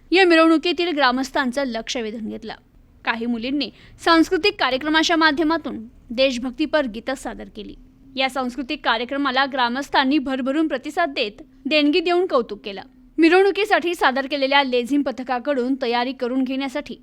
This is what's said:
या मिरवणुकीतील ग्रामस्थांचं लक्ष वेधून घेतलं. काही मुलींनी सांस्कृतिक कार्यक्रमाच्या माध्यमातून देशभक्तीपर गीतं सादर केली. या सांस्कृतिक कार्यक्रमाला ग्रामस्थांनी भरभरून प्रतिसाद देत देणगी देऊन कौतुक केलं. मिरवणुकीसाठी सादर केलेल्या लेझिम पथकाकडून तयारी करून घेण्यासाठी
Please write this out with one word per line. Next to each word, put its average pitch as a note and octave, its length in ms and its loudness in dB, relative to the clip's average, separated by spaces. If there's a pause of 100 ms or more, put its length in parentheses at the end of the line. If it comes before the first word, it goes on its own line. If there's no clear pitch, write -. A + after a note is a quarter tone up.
(120)
या F#4 140 6
मिरवणुकीतील E4 680 4
ग्रामस्थांचं C4 680 0
लक्ष A3+ 340 -8
वेधून A3 320 -8
घेतलं. G#3+ 240 -12 (520)
काही A#3 200 -2
मुलींनी A#3+ 440 -4 (360)
सांस्कृतिक E4 540 4
कार्यक्रमाच्या D#4 560 2
माध्यमातून D4+ 720 0 (220)
देशभक्तीपर C4+ 760 0
गीतं A3+ 300 -6
सादर A#3 280 -12 (120)
केली. G3+ 200 -16 (400)
या C4 140 -2
सांस्कृतिक C4 560 -6
कार्यक्रमाला C4+ 600 0
ग्रामस्थांनी C4 720 0
भरभरून C4+ 500 -2
प्रतिसाद D4 420 -4
देत C4+ 320 -6 (240)
देणगी D4 340 2
देऊन F4 260 2
कौतुक B3 400 -2
केलं. G3 160 -12 (360)
मिरवणुकीसाठी F4+ 760 4
सादर C4+ 360 2
केलेल्या C#4 320 2
लेझिम B3 380 0
पथकाकडून B3+ 800 -2
तयारी B3 320 0
करून B3+ 300 -2
घेण्यासाठी C4+ 600 -6